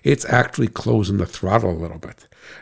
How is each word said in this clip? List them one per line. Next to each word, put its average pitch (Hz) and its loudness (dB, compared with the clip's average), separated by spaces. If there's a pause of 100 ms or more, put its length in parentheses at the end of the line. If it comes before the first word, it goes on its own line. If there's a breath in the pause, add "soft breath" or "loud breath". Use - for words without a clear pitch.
it's - 2
actually 120 2
closing 101 0
the 87 0
throttle 98 0
a 80 -6
little 82 -10
bit. - -18 (340 loud breath)